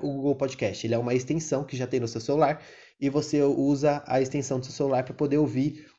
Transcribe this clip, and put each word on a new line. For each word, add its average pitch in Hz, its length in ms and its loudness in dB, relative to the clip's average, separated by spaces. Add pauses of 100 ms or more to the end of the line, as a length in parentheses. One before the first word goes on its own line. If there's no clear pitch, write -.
o 143 80 -2
Google 139 240 0
Podcast. 123 500 -2
Ele 113 80 2
é 117 40 2
uma 120 160 0
extensão 143 500 -2
que 139 120 -8
já 127 100 -2
tem 127 140 0
no 117 80 -2
seu 113 120 -6
celular 147 420 2 (380)
e 139 80 0
você 147 340 2
usa 143 640 2
a 131 140 2
extensão 135 400 -2
do 131 60 -10
seu - 80 -14
celular 135 300 0
pra 135 100 -10
poder 143 240 0
ouvir 139 480 0 (120)